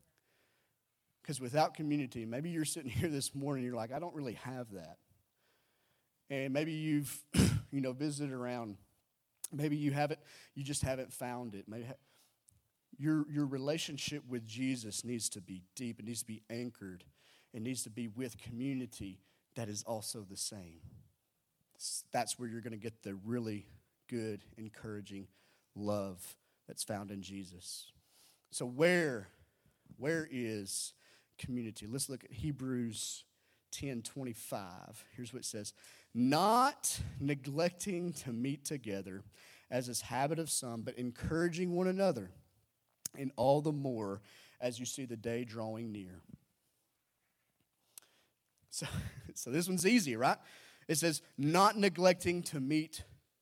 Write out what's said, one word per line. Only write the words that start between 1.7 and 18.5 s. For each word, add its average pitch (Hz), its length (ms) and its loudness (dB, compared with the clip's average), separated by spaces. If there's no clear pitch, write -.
community, 143 500 -2
maybe 135 240 -2
you're 160 160 0
sitting 143 240 -4
here 123 200 0
this 143 260 -2
morning, 139 280 -2
you're 123 120 -2
like, 117 160 -4
"I 143 80 -4
don't 175 160 -6
really 135 180 -4
have 123 380 -8
that." 85 260 -12
And 135 200 -2
maybe 156 220 0
you've, 151 500 0
<clears throat> - 380 6
you 139 80 0
know, 131 140 0
visited 143 400 -2
around. 123 460 -4
Maybe 147 260 0
you 147 140 2
haven't, 147 280 2
you 143 80 -6
just 139 180 -2
haven't 131 320 0
found 123 420 -6
it. 98 120 -10
Maybe 113 180 -8
ha-, 131 80 -10
your, 151 320 2
your 147 160 2
relationship 143 840 -2
with 123 200 -4
Jesus 117 560 -2
needs 117 260 -2
to 104 120 -10
be 92 200 -10
deep. 120 240 -6
It 107 60 -12
needs 113 160 -4
to - 40 -6
be 110 240 -10
anchored. 110 540 -8
It 117 80 -8
needs 123 220 -2
to 123 60 -12
be 117 180 -6
with 113 300 -6
community 120 840 -4